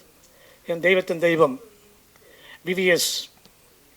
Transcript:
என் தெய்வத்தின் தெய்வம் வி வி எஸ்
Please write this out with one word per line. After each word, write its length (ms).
என் 140
தெய்வத்தின் 460
தெய்வம் 300
வி 120
வி 60
எஸ் 160